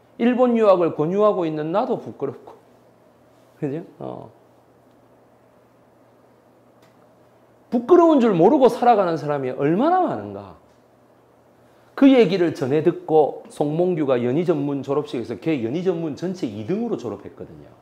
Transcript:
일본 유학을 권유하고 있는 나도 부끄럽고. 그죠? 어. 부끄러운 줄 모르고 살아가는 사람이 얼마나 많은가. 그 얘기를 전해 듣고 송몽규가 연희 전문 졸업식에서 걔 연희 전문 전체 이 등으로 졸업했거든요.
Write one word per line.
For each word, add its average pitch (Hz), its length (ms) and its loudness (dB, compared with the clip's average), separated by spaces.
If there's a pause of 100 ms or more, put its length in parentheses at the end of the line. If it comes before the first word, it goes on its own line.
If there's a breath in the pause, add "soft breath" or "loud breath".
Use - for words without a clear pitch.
(180)
일본 240 400 2
유학을 180 360 4
권유하고 185 520 0
있는 156 260 -6
나도 226 280 -2
부끄럽고. - 520 -12 (1080)
그죠? 151 260 -8 (140)
어. 123 320 -14 (3500)
부끄러운 320 500 6
줄 220 140 2
모르고 233 340 6
살아가는 202 480 2
사람이 143 340 -4
얼마나 220 500 0
많은가. 101 560 -6 (1400 soft breath)
그 277 180 6
얘기를 175 420 2
전해 147 300 -2
듣고 160 640 0
송몽규가 151 760 -2
연희 131 220 0
전문 143 400 -2
졸업식에서 135 560 -6
걔 147 240 -4
연희 143 180 -6
전문 165 320 -4
전체 180 320 -8
이 107 180 -8
등으로 208 320 -4
졸업했거든요. - 720 -12 (160)